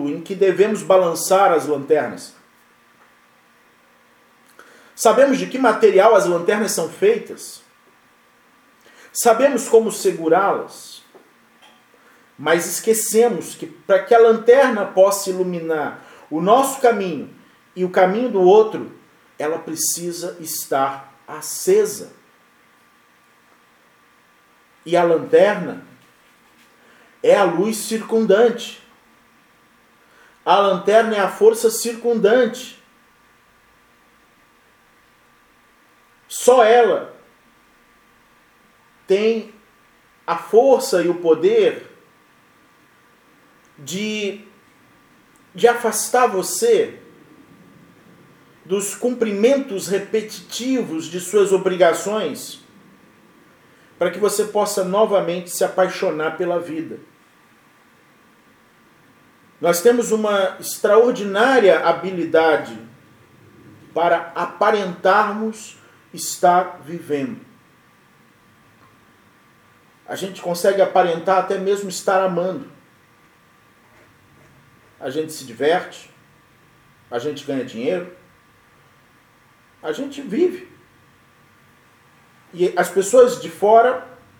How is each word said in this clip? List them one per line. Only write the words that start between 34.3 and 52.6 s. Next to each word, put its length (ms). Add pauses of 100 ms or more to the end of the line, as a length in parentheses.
Só 340
ela 520 (1900)
tem 480 (720)
a 100
força 680
e 60
o 60
poder 760 (1900)
de, 680 (1120)
de 120
afastar 600
você 720 (1600)
dos 300
cumprimentos 920
repetitivos 1160
de 140
suas 320
obrigações, 1080 (1400)